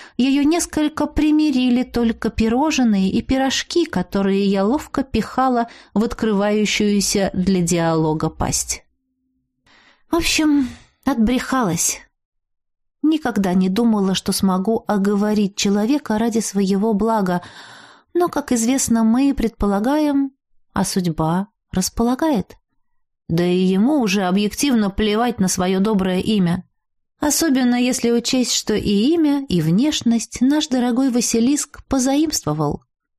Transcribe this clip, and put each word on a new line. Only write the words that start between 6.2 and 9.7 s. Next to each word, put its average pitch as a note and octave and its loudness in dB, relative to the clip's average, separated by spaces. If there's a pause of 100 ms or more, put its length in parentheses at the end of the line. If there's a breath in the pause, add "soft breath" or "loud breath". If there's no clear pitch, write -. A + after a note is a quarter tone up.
для F#3 0
диалога E3 0
пасть. - -6 (1300 soft breath)